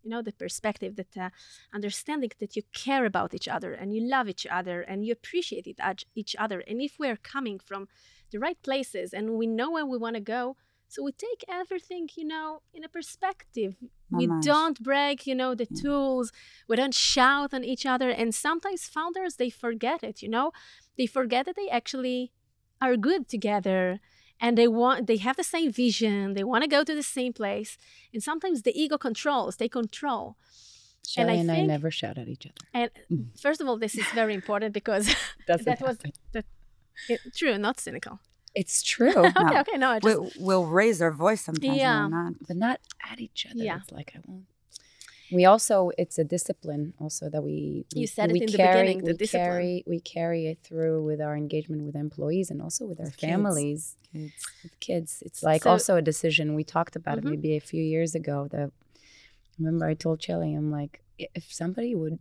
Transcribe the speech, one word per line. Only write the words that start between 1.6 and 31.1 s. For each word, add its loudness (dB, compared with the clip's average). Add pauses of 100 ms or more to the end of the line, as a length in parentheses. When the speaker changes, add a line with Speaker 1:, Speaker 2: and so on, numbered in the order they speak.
Speaker 1:
understanding -4
that -8
you -4 (120)
care 0
about -2
each -8
other -6
and -8
you -2
love 0
each -10
other -6
and -8
you -4
appreciate -6
it, -16
ach-, -4 (100)
each -8
other. -4
And -6
if -6
we -2
are -4
coming -8
from -14 (440)
the -10
right -4
places -4
and -4
we -2
know -2
where -2
we -4
wanna -6
go, -4 (340)
so -10
we -4
take -10
everything, -8
you -10
know, -8 (120)
in -16
a -16
perspective. -6 (340)
We 2
Speaker 2:
Mamash. 2
Speaker 1:
don't 4
break, 0
you 0
know, 0
the -4
Speaker 2:
Yeah. -8
Speaker 1:
tools. 0 (380)
We 2
don't 0
shout 4
on -4
each -4
other. 2
And 0
sometimes -2
founders, -4
they 0
forget -4
it, -10
you -8
know. 0 (440)
They 2
forget 0
that -6
they -6
actually -4 (480)
are 4
good 2
together 0 (400)
and 4
they 8
want, 4
they 4
have 0
the -4
same 0
vision. 2
They -2
wanna 2
go 6
to -2
the -4
same -4
place. -6 (360)
And -6
sometimes -2
the 4 (100)
ego 0
controls, -2
they -2
control. -4 (800)